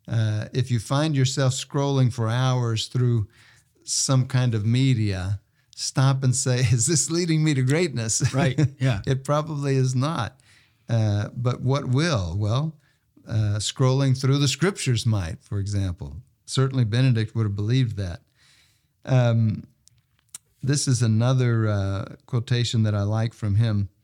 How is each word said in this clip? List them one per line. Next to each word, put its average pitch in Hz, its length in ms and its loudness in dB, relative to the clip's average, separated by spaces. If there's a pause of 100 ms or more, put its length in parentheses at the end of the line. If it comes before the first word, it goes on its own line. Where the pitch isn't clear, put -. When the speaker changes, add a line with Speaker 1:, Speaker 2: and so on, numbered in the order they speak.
Speaker 1:
Uh, 110 440 0
if 131 160 -2
you 117 120 0
find 147 340 0
yourself 131 380 2
scrolling 139 600 0
for 113 160 -2
hours 123 600 -2
through 120 400 0 (560)
some 131 420 0
kind 127 260 0
of 107 140 -2
media, 107 720 0 (380)
stop 135 480 0
and 127 100 2
say, 123 240 0
<laughs> 123 140 2
"Is 117 160 2
this 165 200 0
leading 160 360 0
me 156 100 4
to 131 80 0
greatness?" 127 720 0
Speaker 2:
Right, 131 240 0 (220)
yeah. 131 220 0
Speaker 1:
<laughs> - 40 -8
It 135 160 0
probably 147 540 -2
is 131 180 2
not. 135 460 -2 (460)
Uh, 107 480 0
but 123 280 -4
what 135 260 0
will? 123 480 0
Well, 120 400 -2 (500)
uh, 107 300 -2
scrolling 131 640 0
through 135 160 2
the 143 100 2
scriptures 135 600 0
might, 98 360 -2
for 104 160 -6
example. 95 600 -4 (260)
Certainly 135 400 0
Benedict 117 500 0
would 113 120 0
have 101 100 -2
believed 107 400 0
that. 95 240 -8 (840)
Um, 117 580 2 (960)
this 135 240 0
is 123 140 2
another, 117 680 2
uh, 98 480 -4 (100)
quotation 120 560 0
that 107 120 0
I 101 60 0
like 110 320 -2
from 101 220 -4
him. 104 340 0 (160)